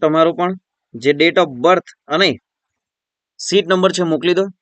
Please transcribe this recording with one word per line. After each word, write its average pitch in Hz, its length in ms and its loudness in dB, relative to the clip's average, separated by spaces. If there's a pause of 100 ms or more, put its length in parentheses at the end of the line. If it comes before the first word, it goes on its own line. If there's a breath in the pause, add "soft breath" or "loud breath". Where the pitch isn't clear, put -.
તમારો 160 340 2
પણ 180 160 -2 (500)
જે 139 80 2 (100)
date 165 220 2
of 156 60 -2 (160)
birth 175 240 0 (240)
અને 180 160 2 (1160)
સીટ 180 260 0
નંબર 185 260 2
છે 180 60 -2 (100)
મોકલી 165 260 0
દો. 196 60 0 (160)